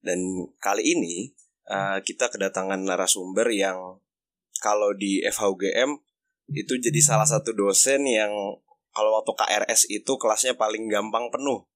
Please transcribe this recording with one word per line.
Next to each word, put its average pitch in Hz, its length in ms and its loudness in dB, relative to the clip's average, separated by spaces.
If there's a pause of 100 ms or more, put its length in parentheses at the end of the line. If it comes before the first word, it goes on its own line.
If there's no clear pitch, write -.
Dan 90 160 -2 (400)
kali 110 400 0
ini, 92 320 -4 (400)
eh, 98 320 -2
kita - 320 -2
kedatangan 95 480 -2
narasumber 95 720 0
yang 98 240 0 (800)
kalau 104 400 2
di 98 240 0
F - 160 -2
H 110 80 0
U 98 160 2
G - 160 0
M 139 240 0 (480)
itu 127 320 -4
jadi 120 160 0
salah 110 320 4
satu 113 240 0
dosen 131 560 2
yang 107 240 2 (560)
kalau 110 320 2
waktu - 160 -6
K - 60 2 (100)
R 104 160 2
S 113 160 4
itu 113 320 -4
kelasnya 120 400 0
paling 110 320 -2
gampang 110 400 -2
penuh. 131 460 -4